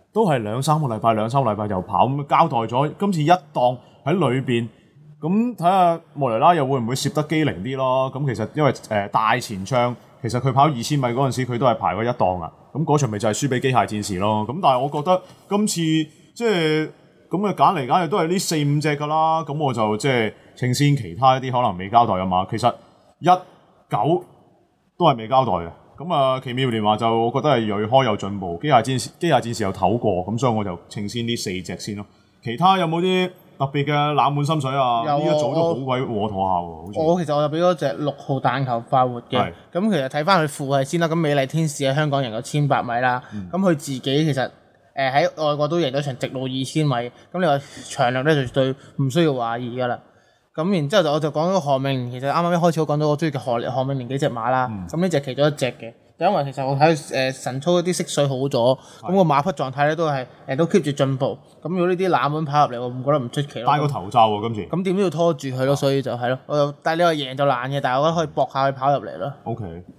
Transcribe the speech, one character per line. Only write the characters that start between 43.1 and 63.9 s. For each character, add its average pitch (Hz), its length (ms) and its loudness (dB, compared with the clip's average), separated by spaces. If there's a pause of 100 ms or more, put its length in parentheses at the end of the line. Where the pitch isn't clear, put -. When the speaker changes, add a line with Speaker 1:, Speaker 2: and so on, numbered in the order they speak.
Speaker 1:
嗯。 101 180 -8
Speaker 2:
咁 175 80 -2
佢 196 160 2
自 143 160 -8
己 131 80 -4
其 143 340 0
實， 127 160 -2 (460)
誒， 135 180 -2
喺 151 360 2
外 147 60 0
國 147 120 0
都 165 120 0
贏 143 120 0
咗 139 100 -2
場 139 160 -6
直 131 120 -4
路 131 160 -6
二 131 200 -4
千 156 180 -2
米， 143 100 2 (380)
咁 175 80 -6
你 185 60 2
話 143 140 2 (300)
長 123 220 2
力 131 160 -2
咧 160 80 4
就 143 140 2
絕 - 40 -16
對 131 220 0 (300)
唔 - 60 0
需 170 120 2
要 156 80 4
懷 117 280 -4
疑 123 200 -8
㗎 123 60 0
啦。 120 140 -4 (540)
咁 160 200 -2
然 147 160 0
之 214 80 0
後 185 60 6
就， 151 100 2
我 156 60 2
就 151 120 -2
講 165 220 0
咗 190 60 2
何 139 200 0
明， 135 320 -2
其 127 80 -10
實 135 100 -4
啱 143 60 0
啱 170 180 2
一 - 40 2
開 170 160 4
始 160 80 0
我 151 60 0
講 151 120 0
到 151 80 2
我 147 100 2
鍾 165 100 -2
意 151 40 -2
嘅 135 60 -4
何， 120 340 -2
何 127 140 -2
明 139 120 -4
年 123 120 -8
幾 135 80 -2
隻 139 120 0
馬 117 200 -4
啦， 127 200 2
Speaker 1:
嗯。 98 180 -8
Speaker 2:
咁 117 120 -6
呢 185 80 2
隻 160 140 2
其 127 120 -8
中 139 140 2
一 151 40 2
隻 147 160 -4
嘅， 117 260 -10 (260)
就 160 60 0
因 202 80 4
為 156 100 2
其 139 160 -6
實 135 80 -2
我 139 80 0
睇， 156 180 6
誒， 131 380 -2
神 131 300 -8
操 175 100 0 (100)
啲 175 120 0
色 180 120 -2
水 143 220 0
好 135 80 -2
咗， 135 140 -2 (520)
Speaker 1:
係。 - 100 -6
Speaker 2:
咁 185 40 2
個 196 60 6
馬 147 200 4
匹 190 100 -2
狀 135 200 -4
態 143 140 2
咧 156 100 2
都 165 140 0
係， 131 180 -4 (220)
誒， 131 80 -2
都 165 80 4
keep 170 180 2
住 147 80 -2
進 139 260 0
步。 123 200 -2 (260)
咁 156 60 -8
如 185 80 -2
果 175 100 2
呢 185 80 2
啲 185 140 0
冷 143 240 2
門 156 100 -2
跑 147 240 2
入 120 80 -6
嚟， 117 60 -6
我 123 80 -6
唔 127 120 -8
覺 135 100 0
得 - 80 4
唔 120 100 -6
出 147 140 -6
奇 131 180 -10
咯。 127 100 2
Speaker 1:
戴 151 80 2
個 151 80 0
頭 101 220 -4